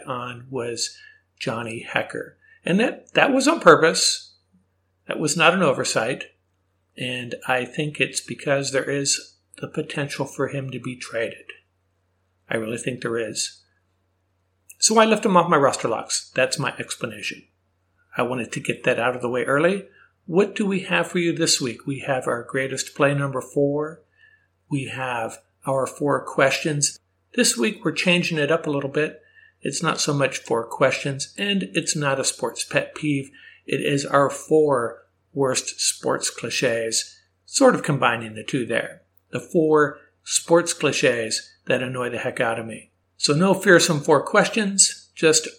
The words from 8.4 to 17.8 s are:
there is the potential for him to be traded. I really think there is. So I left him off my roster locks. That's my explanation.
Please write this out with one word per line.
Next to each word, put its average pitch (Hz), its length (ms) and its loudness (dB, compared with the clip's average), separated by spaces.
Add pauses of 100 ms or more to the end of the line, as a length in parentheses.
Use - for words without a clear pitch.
there 127 180 -2
is - 480 -4 (240)
the 135 60 -10
potential 147 580 -6
for 139 240 -6
him 135 220 -8
to 127 80 -10
be 123 180 -10
traded. - 480 -8 (1040)
I 113 80 -2
really 113 200 -6
think 123 240 -8
there 117 160 -4
is. - 440 -6 (1160)
So 220 180 4
I 220 80 8
left 220 200 2
him 190 120 4
off 170 120 4
my 170 60 6
roster 139 320 2
locks. - 460 -6
That's 131 240 0
my 127 220 -4
explanation. - 640 -8 (720)